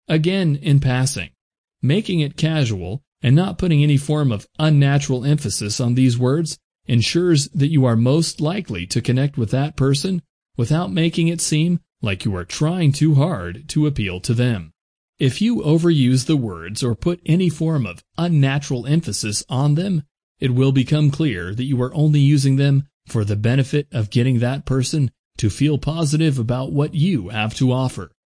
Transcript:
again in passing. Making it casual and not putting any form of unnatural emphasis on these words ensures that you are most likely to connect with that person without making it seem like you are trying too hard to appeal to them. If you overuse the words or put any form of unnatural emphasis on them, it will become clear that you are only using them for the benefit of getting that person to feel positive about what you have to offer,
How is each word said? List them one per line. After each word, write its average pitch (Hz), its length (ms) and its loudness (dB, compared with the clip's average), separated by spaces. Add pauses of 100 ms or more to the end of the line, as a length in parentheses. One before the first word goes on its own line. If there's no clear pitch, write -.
again 170 480 0
in 139 240 2
passing. 127 520 -2 (520)
Making 175 380 0
it 143 160 -4
casual 117 640 -2 (220)
and 123 120 6
not 185 220 0
putting 160 240 2
any 147 140 4
form 143 360 0
of 101 160 -8 (100)
unnatural 143 640 2
emphasis 123 540 -2
on 120 160 0
these 127 240 4
words 139 400 -2 (280)
ensures 151 640 2
that 147 220 0
you 147 140 4
are 117 120 2
most 135 440 0
likely 151 460 -4
to - 140 -4
connect 135 360 0
with 110 140 -2
that 127 260 -2
person 139 460 0 (340)
without 160 360 -2
making 165 360 0
it 165 120 -2
seem 165 400 0 (200)
like 98 240 -4
you 104 100 -2
are 87 100 -6
trying 156 480 0
too 156 220 2
hard 131 540 -2
to 151 180 0
appeal 104 340 -4
to 120 140 -2
them. 113 380 -2 (460)
If 131 220 0
you 226 180 0
overuse 147 680 2
the 160 100 2
words 95 460 -6
or 120 140 -2
put 175 280 -4
any 175 240 2
form 160 380 -2
of 87 160 -12 (160)
unnatural 143 680 0
emphasis 113 640 -2
on 143 280 0
them, 175 260 -2 (380)
it 135 120 0
will 131 200 2
become 139 400 2
clear 104 420 -4
that 123 100 -6
you 131 160 -2
are 127 140 -4
only 151 240 2
using 139 380 4
them 139 320 2 (180)
for 110 180 -2
the 104 120 -2
benefit 131 560 0
of 107 180 -4
getting 123 300 2
that 127 240 -4
person 131 480 -2 (260)
to 110 100 0
feel 139 300 0
positive 156 640 0
about 123 320 -4
what 147 220 -2
you 147 340 0
have 107 260 -4
to 127 160 2
offer, 123 400 -4 (160)